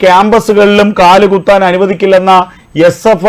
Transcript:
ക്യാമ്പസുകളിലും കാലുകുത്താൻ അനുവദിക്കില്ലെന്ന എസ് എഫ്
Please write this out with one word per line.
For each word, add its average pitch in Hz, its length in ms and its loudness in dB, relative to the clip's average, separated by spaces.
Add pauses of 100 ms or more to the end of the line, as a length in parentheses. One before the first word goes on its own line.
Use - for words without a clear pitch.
ക്യാമ്പസുകളിലും 202 960 0
കാലുകുത്താൻ 196 640 0
അനുവദിക്കില്ലെന്ന 185 840 -2 (380)
എസ് 170 220 -2
എഫ് 196 220 0